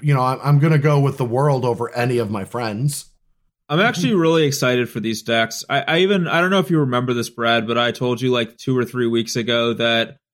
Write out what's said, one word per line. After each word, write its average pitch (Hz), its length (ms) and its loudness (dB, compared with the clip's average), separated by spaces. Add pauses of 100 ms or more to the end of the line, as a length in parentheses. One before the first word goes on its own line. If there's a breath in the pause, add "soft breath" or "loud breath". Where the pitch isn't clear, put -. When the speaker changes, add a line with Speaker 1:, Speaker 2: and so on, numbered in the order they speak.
Speaker 1:
you 147 140 2
know, 131 80 2
I'm, 127 200 0
I'm 143 160 4
gonna 156 200 4
go 147 200 2
with 139 200 0
the 131 80 0
world 131 400 0
over 117 280 -2
any 123 240 0
of 107 120 -2
my 101 140 -6
friends. 120 680 -6 (560)
Speaker 2:
I'm 151 120 0
actually 240 320 0
Speaker 1:
Mm-hmm. 185 80 2
Speaker 2:
really 165 260 4
excited 123 420 0
for - 120 -8
these 110 220 -4
decks. 113 460 -2
I, 139 140 -2
I 165 160 0
even, 185 280 2
I 165 140 0
don't 180 100 2
know 196 80 2
if 185 120 0
you 165 100 2
remember 127 320 0
this, 117 160 -2
Brad, 117 380 -2
but 117 100 -2
I 120 160 0
told 123 300 -2
you, 131 100 0
like, 117 240 -2
two 131 220 -4
or 120 80 0
three 123 200 -2
weeks 117 300 -2
ago 117 380 0
that 113 420 -2 (180)